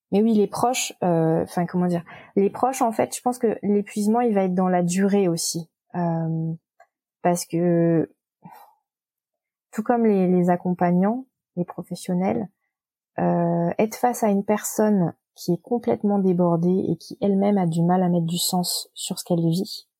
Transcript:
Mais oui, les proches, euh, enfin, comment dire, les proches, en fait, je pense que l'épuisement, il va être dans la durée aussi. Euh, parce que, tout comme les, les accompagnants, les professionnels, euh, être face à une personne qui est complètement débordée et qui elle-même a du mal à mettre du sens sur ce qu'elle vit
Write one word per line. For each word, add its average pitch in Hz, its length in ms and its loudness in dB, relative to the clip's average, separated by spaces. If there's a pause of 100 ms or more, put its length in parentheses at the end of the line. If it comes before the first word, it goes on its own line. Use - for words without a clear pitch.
(120)
Mais 196 120 2
oui, 226 100 2
les 202 140 2
proches, - 460 -2 (100)
euh, 165 400 2
enfin, 175 240 -4
comment 180 180 -2
dire, 175 180 -2 (320)
les 196 140 4
proches, 254 320 -2
en 233 100 2
fait, - 240 -2
je - 60 -12
pense 247 160 -2
que 220 240 -2
l'épuisement, 208 600 0
il 240 120 2
va 196 100 2
être 180 120 0
dans 185 120 2
la 180 140 2
durée 190 460 2
aussi. 165 420 -4 (240)
Euh, 165 580 -2 (720)
parce 175 240 0
que, 170 680 2 (1600)
tout 214 120 -6
comme 233 240 2
les, 190 200 4
les 180 220 4
accompagnants, 180 800 0 (300)
les 175 60 -2
professionnels, 185 840 -4 (720)
euh, 170 580 0
être 220 180 0
face 240 280 -2
à 214 60 2
une 202 140 2
personne 208 680 0 (220)
qui - 180 -2
est 170 80 -4
complètement 226 560 -2
débordée 180 720 2
et 170 80 -2
qui - 240 -18
elle-même 202 380 2
a 175 80 0
du 165 160 0
mal 180 180 2
à 180 80 2
mettre 175 160 2
du 170 140 -4
sens - 560 -4
sur - 240 -10
ce - 40 -12
qu'elle 170 240 0
vit - 400 -4 (120)